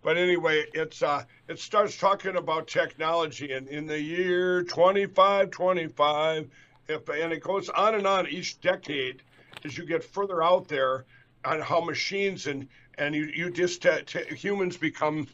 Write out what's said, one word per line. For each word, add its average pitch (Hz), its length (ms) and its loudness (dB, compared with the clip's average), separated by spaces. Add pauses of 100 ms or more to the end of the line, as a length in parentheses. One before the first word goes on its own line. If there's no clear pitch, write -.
But 156 140 2
anyway, 165 560 2
it's, 156 300 -4
uh, 143 220 0 (240)
it 160 100 -10
starts - 400 0
talking 190 380 0
about 160 320 -2
technology, 156 840 -2
and 131 140 -8
in 147 200 -8
the 151 140 -4
year 180 600 0
twenty-five 196 880 4
twenty-five, 156 960 0 (400)
if, - 200 -6
and 160 240 -2
it 156 100 -6
goes 190 260 -2
on 214 280 2
and 196 100 0
on 190 220 2
each 156 320 -8
decade 147 600 -4 (420)
as 143 120 -10
you 170 80 -10
get 151 200 -2
further 190 380 -2
out 185 260 4
there, 131 360 -2 (420)
on 156 140 -2
how 147 200 2
machines 180 680 -4
and, 139 200 -8 (300)
and 147 160 -2
you, 151 200 -2
you 170 160 -4
just, 175 360 0
uh, 156 180 4
t-, - 300 -8
humans 190 420 -2
become 151 580 -2